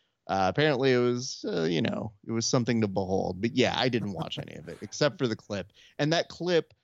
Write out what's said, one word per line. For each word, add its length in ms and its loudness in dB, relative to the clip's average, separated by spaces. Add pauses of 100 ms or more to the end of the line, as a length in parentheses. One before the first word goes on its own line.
(280)
uh, 220 2
apparently 440 4
it 40 4
was, 500 0
uh, 160 -2
you 180 0
know, 300 -2 (160)
it 40 -6
was 140 -2
something 360 2
to 60 2
behold. 540 -2
But 140 -2
yeah, 220 4
I 120 2
didn't 240 -2
watch 260 -8
any 180 -12
of 100 -14
it 140 -14
except 360 0
for 100 0
the 80 0
clip. 360 -8 (280)
And 140 4
that 160 2
clip 440 0 (100)